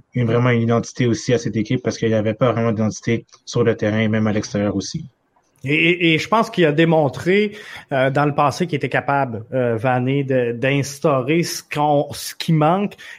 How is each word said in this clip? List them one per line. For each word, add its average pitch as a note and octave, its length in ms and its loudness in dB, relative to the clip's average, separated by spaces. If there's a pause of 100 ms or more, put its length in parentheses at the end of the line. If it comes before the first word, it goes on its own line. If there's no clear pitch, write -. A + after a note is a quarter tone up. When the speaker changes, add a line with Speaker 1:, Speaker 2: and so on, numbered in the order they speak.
(120)
Speaker 1:
une, B2 140 0
vraiment A#2+ 240 2
une A#2 100 2
identité A#2 460 0
aussi A#2 260 0
à A#2 60 2
cette A2+ 180 -4
équipe B2+ 260 -2
parce - 140 -4
qu'il A2+ 120 -2
n'y A2 60 2
avait A2 200 0
pas A#2+ 180 2
vraiment A#2 200 0
d'identité A2 520 -2 (220)
sur A#2+ 180 0
le A2 100 2
terrain G#2+ 260 0
et A2 80 2
même G#2+ 180 2
à G#2 60 0
l'extérieur G2+ 440 -2
aussi. D#3 300 -6 (580)
Speaker 2:
Et, C#3 100 0
et, E3 400 2
et D#3 40 2
je - 100 -6
pense A3 220 2
qu'il E3+ 160 2
a D3 60 2
démontré, E3 800 2 (380)
euh, C3+ 200 2
dans C#3+ 160 2
le C#3+ 80 0
passé D3+ 320 0
qu'il D#3 100 -4
était C3 140 -4
capable, C3 540 -2 (100)
euh, A#2+ 220 0
Vanney, B2+ 480 0
de, B2+ 280 0
d'instaurer C3+ 880 0
ce - 200 -6
qu'on, D3 500 0
ce - 220 -12
qui - 180 -2
manque F3 400 2 (260)